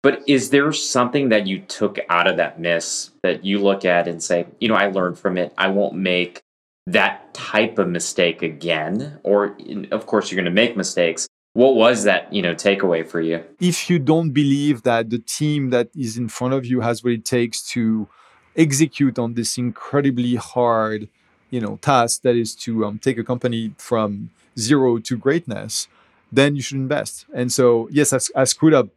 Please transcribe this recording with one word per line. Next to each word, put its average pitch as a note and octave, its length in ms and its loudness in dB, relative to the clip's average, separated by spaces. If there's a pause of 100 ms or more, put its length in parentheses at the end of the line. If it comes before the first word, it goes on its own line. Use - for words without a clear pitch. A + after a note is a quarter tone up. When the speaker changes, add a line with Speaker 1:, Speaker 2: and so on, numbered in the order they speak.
Speaker 1:
But C3+ 280 2
is C3 220 2
there C#3+ 220 2
something B2+ 580 0
that G#2 180 2
you F#2+ 100 -4
took - 400 -4 (100)
out F2 200 4
of F#2 80 0
that E2 240 -2
miss E2+ 500 -4 (140)
that F2+ 200 0
you G2 140 0
look G2 260 2
at F2 220 2
and E2 160 -8
say, F2 240 0 (140)
"You A2+ 80 0
know, A2 80 2
I G2 100 2
learned F#2 320 -2
from F2+ 180 -2
it. F2 220 -4
I F#2+ 80 2
won't G2 300 0
make F2+ 440 -2 (460)
that G2 480 0
type - 460 -2
of F#2 80 0
mistake E2+ 540 -2
again"? E2+ 800 -6
Or, G2+ 340 2
in, - 320 -12
of - 160 -4
course, G#2 240 -2
you're F#2+ 100 -2
gonna F2 140 -2
make A#2 220 2
mistakes. F2 500 -2 (280)
What B2+ 200 6
was A2+ 300 4
that, F#2 280 0
you G2+ 100 -2
know, F2 120 0
takeaway F2+ 500 0
for - 140 -6
you? E2 240 -2 (160)
Speaker 2:
If F3+ 300 0
you F3 100 4
don't D#3+ 320 2
believe C#3 520 2
that A#2 260 0
the A#2 100 -4
team D3 520 -2
that A#2+ 260 0
is A#2 220 -6
in A#2+ 100 -4
front B2+ 240 -4
of C3 140 -2
you B2 160 0
has A#2 200 -2
what A#2+ 120 0
it A2 100 -8
takes A#2+ 460 -2
to A2 360 -2 (480)
execute C#3+ 640 2
on A#2 160 -2
this A#2 220 -4
incredibly B2 760 -2
hard, A2 760 0 (400)
you B2+ 140 -4
know, G#2 180 -8
task B2 420 2
that B2 140 4
is A2+ 200 -2
to, A2 280 -2
um, G#2 140 -6
take B2+ 180 -2
a A2+ 80 -4
company A#2 540 -4
from G#2+ 500 -4 (300)
zero B2 400 4
to A#2+ 180 -6
greatness, A2 720 -4 (420)
then C#3+ 260 4
you C3+ 60 -6
should C#3 140 -8
invest. C3+ 560 -4
And B2+ 180 -2
so, A#2+ 400 4
yes, D3 220 2
I C3+ 40 2
s-, - 200 -2
I C3+ 80 4
screwed D#3 300 2
up B2+ 220 4